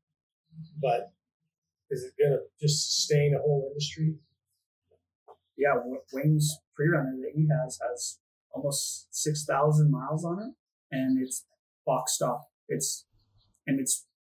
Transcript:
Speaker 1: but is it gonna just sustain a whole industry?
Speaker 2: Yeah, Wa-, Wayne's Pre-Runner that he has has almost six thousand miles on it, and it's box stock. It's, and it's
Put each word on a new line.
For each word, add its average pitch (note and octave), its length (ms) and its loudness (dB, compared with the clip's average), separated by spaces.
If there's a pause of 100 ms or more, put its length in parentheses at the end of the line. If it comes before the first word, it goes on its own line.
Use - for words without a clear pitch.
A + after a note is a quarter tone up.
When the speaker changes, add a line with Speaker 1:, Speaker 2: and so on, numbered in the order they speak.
(800)
Speaker 1:
but A#2+ 300 0 (800)
is B2 120 -6
it B2+ 140 -14
gonna C#3+ 220 4 (200)
just D3+ 360 0
sustain D3 400 2
a - 40 0
whole C#3 300 2
industry? D3+ 460 -4 (1400)
Speaker 2:
Yeah, C#3 260 4
Wa-, - 160 -8 (120)
Wayne's D3+ 460 2 (180)
Pre-Runner C#3+ 460 2
that C#3+ 140 -8
he D#3 140 4
has D3+ 280 0 (100)
has - 320 -8 (320)
almost - 600 -6
six - 320 -4
thousand D3+ 460 4
miles C#3+ 340 -2
on E3+ 160 -4
it, B3 120 -10 (420)
and C3 260 2
it's - 240 -8 (400)
box - 300 0
stock. - 300 -2 (220)
It's, - 380 -4 (600)
and - 120 0
it's - 260 -4 (180)